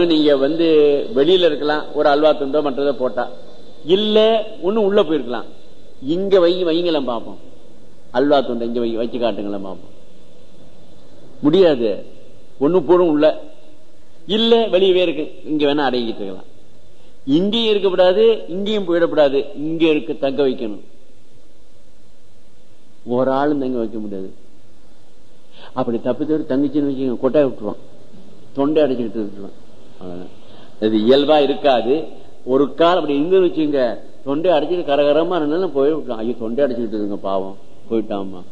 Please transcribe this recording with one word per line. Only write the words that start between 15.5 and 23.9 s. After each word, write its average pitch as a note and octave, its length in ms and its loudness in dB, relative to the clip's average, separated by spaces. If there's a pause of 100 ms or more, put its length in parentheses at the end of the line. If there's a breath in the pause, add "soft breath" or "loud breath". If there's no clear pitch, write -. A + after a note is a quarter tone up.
வேணா C#3+ 220 2
அடங்கிட்டு A#2 340 -2
இருக்கலாம். F#2+ 300 -8 (720 soft breath)
இங்கேயும் G3+ 460 2
இருக்கக்கூடாது, F#3 520 4 (240)
இங்கேயும் G3+ 400 -2
போயிடக்கூடாது, D3+ 520 4 (160)
இங்க D#3 320 -2
இருக்கு D3+ 300 2
தங்க C#3 260 0
வைக்கணும். A2 400 -2 (2250)
ஒரு B2+ 260 0
ஆளும் C#3+ 280 2
தங்க C3 180 -2
வைக்க A2+ 220 -2